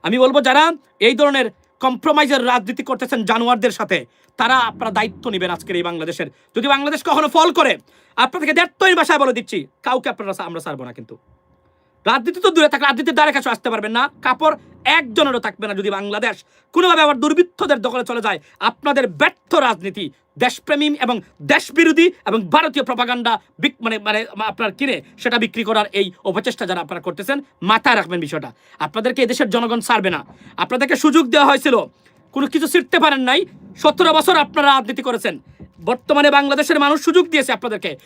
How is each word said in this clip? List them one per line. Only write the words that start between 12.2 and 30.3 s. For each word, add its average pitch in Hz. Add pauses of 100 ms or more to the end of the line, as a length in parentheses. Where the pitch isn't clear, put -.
তো 370
দূরে 311
থাক, 285
রাজনীতির 277
দ্বারে 302
কাছে 262
আসতে 233
পারবেন 214
না, 254 (120)
কাপড় 294 (300)
একজনেরও 277
থাকবে 214
না। 208
যদি 196
বাংলাদেশ 202 (280)
কোনোভাবে 349
আবার 294
দুর্বৃত্তদের 302
দখলে 247
চলে 240
যায়, 214 (200)
আপনাদের 262
ব্যর্থ -
রাজনীতি, 196 (300)
দেশপ্রেমী 294
এবং 233 (200)
দেশবিরোধী 320 (140)
এবং 202
ভারতীয় 294
প্রপাগান্ডা 240 (200)
বিক-, 269
মানে, 220
মানে, 214 (120)
আপনার 214
কিনে 247 (160)
সেটা 240
বিক্রি 226
করার 214
এই 196 (140)
অপচেষ্টা 214
যারা 180
আপনারা 165
করতেছেন, 202 (200)
মাথায় 220
রাখবেন 175
বিষয়টা। 147 (260)
আপনাদেরকে 226
এদেশের 233
জনগণ 233
ছাড়বে 220
না, 151 (320)